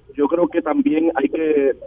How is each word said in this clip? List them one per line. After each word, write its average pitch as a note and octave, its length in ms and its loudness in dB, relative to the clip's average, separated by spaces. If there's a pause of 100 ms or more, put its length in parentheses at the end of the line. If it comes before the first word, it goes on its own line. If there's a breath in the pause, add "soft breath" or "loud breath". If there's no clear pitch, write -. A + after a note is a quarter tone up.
(140)
yo D3 140 0
creo E3+ 200 2
que E3+ 140 -4
también D3+ 520 0
hay C3+ 140 0
que D3+ 460 0 (120)